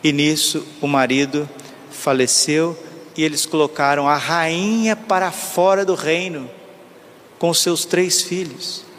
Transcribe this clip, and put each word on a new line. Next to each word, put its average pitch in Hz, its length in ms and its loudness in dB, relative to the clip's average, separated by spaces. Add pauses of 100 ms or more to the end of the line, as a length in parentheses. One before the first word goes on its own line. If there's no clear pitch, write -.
E 156 80 4
nisso 151 540 0 (160)
o 143 60 -2
marido 139 600 2 (440)
faleceu, 151 840 2 (380)
e 156 80 0
eles 151 220 0
colocaram 143 600 2
a 147 100 4
rainha 175 760 0
para 185 360 0
fora 190 520 2
do 185 120 2
reino, 156 540 -2 (920)
com 170 140 2
seus 170 320 0
três 180 360 0
filhos. - 640 -8 (120)